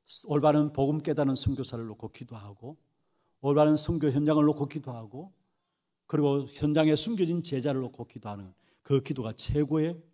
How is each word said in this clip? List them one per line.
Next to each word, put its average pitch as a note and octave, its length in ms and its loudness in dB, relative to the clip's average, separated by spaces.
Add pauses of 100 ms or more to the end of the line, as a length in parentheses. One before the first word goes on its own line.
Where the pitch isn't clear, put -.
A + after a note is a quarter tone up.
(260)
올바른 D3 480 4
복음 C#3 240 0
깨닫는 C#3+ 360 0
선교사를 B2+ 520 -4
놓고 G#2+ 260 -12
기도하고, A2 640 -16 (640)
올바른 D3+ 360 6
선교 D3+ 340 0
현장을 D3 340 2
놓고 D3 240 2
기도하고, C3 640 -12 (720)
그리고 C#3+ 400 2
현장에 D3+ 480 2
숨겨진 F3 480 0
제자를 C3 380 -2
놓고 A#2+ 260 -10
기도하는 G2+ 480 -12 (280)
그 C3+ 200 0
기도가 B2+ 300 -6
최고의 D#3 680 -2 (140)